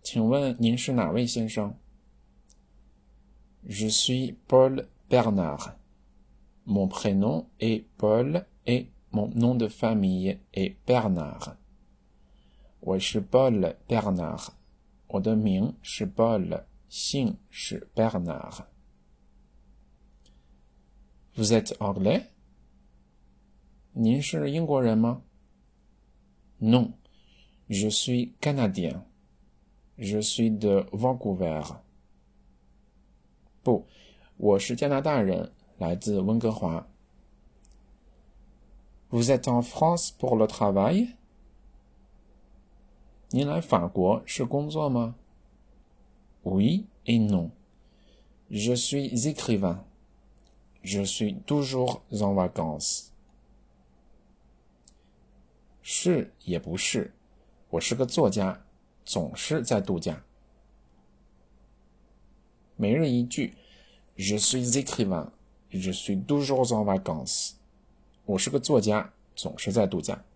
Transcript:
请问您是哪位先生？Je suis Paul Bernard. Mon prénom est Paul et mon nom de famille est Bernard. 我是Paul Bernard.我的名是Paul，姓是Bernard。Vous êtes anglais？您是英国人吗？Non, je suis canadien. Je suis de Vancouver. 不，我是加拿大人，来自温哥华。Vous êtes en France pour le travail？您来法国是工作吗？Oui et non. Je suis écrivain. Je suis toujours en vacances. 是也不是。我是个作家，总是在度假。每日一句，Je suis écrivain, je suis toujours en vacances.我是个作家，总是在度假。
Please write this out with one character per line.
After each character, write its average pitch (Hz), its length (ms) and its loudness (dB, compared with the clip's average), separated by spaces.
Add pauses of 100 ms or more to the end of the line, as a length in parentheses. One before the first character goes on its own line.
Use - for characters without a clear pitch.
请 113 260 0
问 135 300 0
您 117 180 2
是 131 160 -4
哪 104 180 0
位 120 160 0
先 117 220 -4
生？ 107 260 -4 (1900)
Je 107 240 -4
suis 127 460 0 (100)
Paul 131 400 6 (220)
Bernard. 98 640 0 (920)
Mon 98 220 2
prénom 104 580 0 (120)
est 110 260 0 (140)
Paul 123 480 2 (200)
et 123 220 0 (220)
mon - 240 -2
nom 120 220 4
de 113 120 0
famille 95 720 0 (140)
est 95 240 -2 (100)
Bernard. 92 680 0 (1200)
我 - 180 0
是 113 220 -2
Paul 123 560 2 (120)
Bernard. 98 600 -2 (600)
我 98 120 -2
的 107 140 2
名 107 480 2
是 - 240 -6
Paul， 95 580 0 (240)
姓 - 500 -4 (120)
是 - 440 -10
Bernard。 90 720 -2 (2750)
Vous 107 180 2
êtes 110 260 2
anglais？ 101 480 0 (1700)
您 123 280 2
是 147 300 -2
英 160 160 -2
国 139 160 2
人 113 140 4
吗？ 117 260 2 (1400)
Non, 113 320 4 (760)
je 104 220 0
suis 123 500 0
canadien. 98 640 0 (960)
Je 107 220 -2
suis 110 360 0
de 101 340 2
Vancouver. 92 880 -2 (1900)
不， 117 240 2 (480)
我 101 220 4
是 120 180 -4
加 143 100 -2
拿 139 140 0
大 147 200 0
人， 90 320 -2 (240)
来 87 200 -2
自 101 240 -2
温 107 180 2
哥 113 140 0
华。 87 340 -6 (2250)
Vous 117 140 2
êtes 131 240 2
en 120 140 4
France 170 540 0
pour 123 200 0
le 110 100 4
travail？ 113 720 2 (2250)
您 139 160 0
来 160 140 -2
法 92 280 0
国 95 360 0
是 - 200 -6
工 143 260 -4
作 151 180 -2
吗？ 120 280 -2 (1300)
Oui 107 420 2 (180)
et 117 140 2
non. 95 320 2 (1000)
Je 107 240 0
suis 139 360 -2
écrivain. 113 760 -2 (960)
Je 98 220 -4
suis 104 380 -4
toujours 135 680 -2
en 101 240 0
vacances. 85 760 -4 (2750)
是 - 500 -2 (120)
也 87 140 -4
不 82 180 -8
是。 - 360 -4 (580)
我 85 80 -2
是 - 160 -2
个 123 120 0
作 127 240 2
家， 95 340 -2 (400)
总 87 320 -4
是 151 260 -4
在 117 160 0
度 95 220 -2
假。 - 240 -8 (2500)
每 107 180 2
日 160 120 2
一 123 160 2
句， - 300 -4 (640)
Je 104 240 -2
suis 123 320 2
écrivain, 101 560 -2 (420)
je 95 220 -4
suis 98 320 -4
toujours 139 440 2
en 110 140 0
vacances. 95 720 -2 (720)
我 98 140 0
是 - 100 0
个 143 100 0
作 127 220 4
家， 107 320 0 (240)
总 - 220 -10
是 - 120 -4
在 104 160 2
度 92 140 -2
假。 - 240 -8 (120)